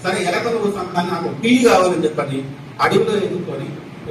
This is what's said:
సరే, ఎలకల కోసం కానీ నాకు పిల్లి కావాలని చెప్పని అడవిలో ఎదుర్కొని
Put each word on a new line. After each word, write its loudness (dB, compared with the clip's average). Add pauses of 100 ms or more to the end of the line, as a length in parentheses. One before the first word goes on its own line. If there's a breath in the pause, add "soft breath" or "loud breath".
సరే, 0
ఎలకల 0
కోసం -2 (100)
కానీ 0
నాకు -4
పిల్లి 4
కావాలని 4
చెప్పని -2 (380)
అడవిలో 2
ఎదుర్కొని -4 (440)